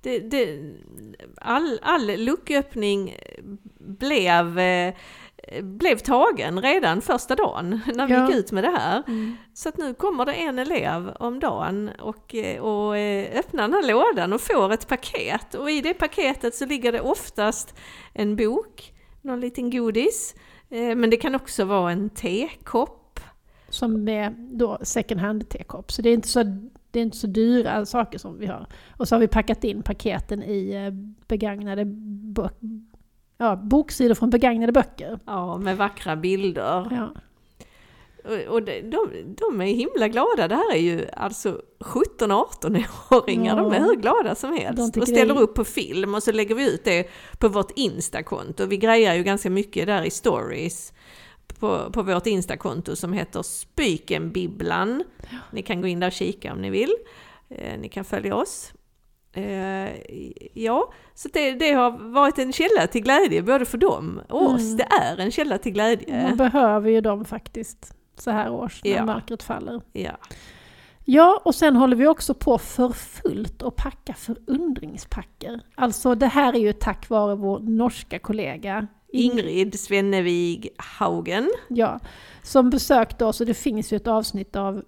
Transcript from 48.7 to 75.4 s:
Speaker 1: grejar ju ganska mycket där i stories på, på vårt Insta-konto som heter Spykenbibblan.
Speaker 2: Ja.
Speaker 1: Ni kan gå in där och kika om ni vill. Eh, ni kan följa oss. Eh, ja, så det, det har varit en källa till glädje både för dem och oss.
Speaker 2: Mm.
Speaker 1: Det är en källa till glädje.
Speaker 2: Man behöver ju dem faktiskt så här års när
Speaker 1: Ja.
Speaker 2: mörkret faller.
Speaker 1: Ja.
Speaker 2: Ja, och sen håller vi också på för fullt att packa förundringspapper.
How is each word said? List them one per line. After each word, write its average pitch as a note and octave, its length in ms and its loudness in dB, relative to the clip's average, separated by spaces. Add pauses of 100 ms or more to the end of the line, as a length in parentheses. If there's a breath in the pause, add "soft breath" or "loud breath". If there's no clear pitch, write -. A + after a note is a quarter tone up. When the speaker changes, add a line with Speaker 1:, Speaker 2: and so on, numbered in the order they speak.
Speaker 1:
grejar A3 380 6
ju F3 80 2
ganska G3 280 -2
mycket F#3+ 360 -2
där G3 160 0
i E3 80 -2
stories D#3 840 -4 (680 loud breath)
på, G3 340 -2
på G#3 100 -2
vårt F3+ 240 0
Insta-konto F#3 680 -4
som F3 160 -6
heter - 300 -4
Spykenbibblan. F3+ 1600 -4 (260 loud breath)
Speaker 2:
Ja. B3 60 -16 (140 loud breath)
Speaker 1:
Ni G#3 120 -10
kan F3+ 180 -6
gå F#3 60 -4
in F3 140 -4
där F3+ 60 0
och F3+ 60 -2
kika - 400 -6
om F#3 100 -8
ni G3 80 -6
vill. A#3+ 220 0 (560 loud breath)
Eh, - 320 -12
ni - 80 -12
kan F#3+ 160 -10
följa G3+ 320 -4
oss. - 360 -6 (600)
Eh, F#3+ 560 -6 (640)
ja, A#3+ 380 0 (220 soft breath)
så - 180 -14
det, C#4+ 200 0
det D4 200 2
har B3 180 6
varit A#3+ 480 2
en C4 140 0
källa E4 340 4
till A3 160 -2
glädje C4 400 4
både B3+ 220 4
för A#3 140 -4
dem - 500 0
och D4 140 0
oss. C4 200 4
Speaker 2:
Mm. A3 140 -2
Speaker 1:
Det C4 100 2 (160)
är D#3 160 0
en F#3+ 120 -2
källa C#4+ 280 0
till G#3+ 140 -4
glädje. A3+ 560 2
Speaker 2:
Man B3 80 2
behöver A3+ 540 4
ju A3+ 100 6
dem G#3+ 240 -2
faktiskt - 720 -14 (220)
så - 140 -6
här G#3+ 200 0
års A#3 340 -8
när G3+ 60 2
Speaker 1:
Ja. A3 140 2
Speaker 2:
mörkret A3 380 -4
faller. - 380 -8 (120)
Speaker 1:
Ja. G3 180 -8 (920 loud breath)
Speaker 2:
Ja, E4 400 8
och E4+ 100 4
sen D4 220 6
håller B3+ 200 6
vi C4 100 6
också D#4 280 2
på A#3+ 240 2
för - 300 0
fullt - 720 -6
att A#3+ 140 -6
packa - 380 -6
förundringspapper. A#3 1500 -6 (140)